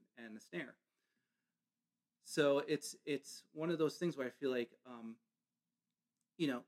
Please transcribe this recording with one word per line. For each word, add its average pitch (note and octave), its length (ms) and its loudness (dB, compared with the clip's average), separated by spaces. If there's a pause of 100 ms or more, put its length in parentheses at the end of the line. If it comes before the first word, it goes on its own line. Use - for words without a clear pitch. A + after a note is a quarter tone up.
(180)
and A2 180 -12
the G#2+ 40 -14
snare. D#3+ 340 -8 (1500)
So C#3+ 440 6
it's, - 260 0 (120)
it's - 380 -6 (100)
one D#3+ 160 -2
of E3 80 0
those D#3 180 2
things E3+ 200 0
where C3 100 -2
I A#2+ 40 -6
feel C3+ 200 -2
like, A#2+ 200 0 (160)
um, A2+ 300 -12 (1200)
you E3 100 0
know, B2+ 220 0